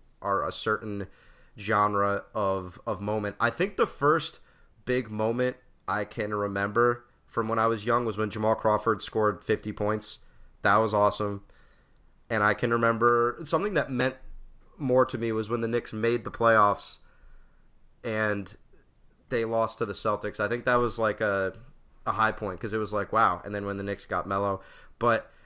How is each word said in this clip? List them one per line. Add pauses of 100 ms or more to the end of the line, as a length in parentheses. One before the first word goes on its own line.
(200)
are
a
certain (520)
genre (100)
of,
of
moment.
I
think
the
first (440)
big
moment (300)
I
can
remember (220)
from
when
I
was
young
was
when
Jamal
Crawford
scored
fifty
points. (440)
That
was
awesome. (880)
And
I
can
remember
something
that
meant (600)
more
to
me
was
when
the
Knicks
made
the
playoffs (1040)
and (720)
they
lost
to
the
Celtics.
I
think
that
was,
like,
a, (520)
a
high
point
'cause
it
was
like,
wow.
And
then
when
the
Knicks
got
Melo. (380)
But (160)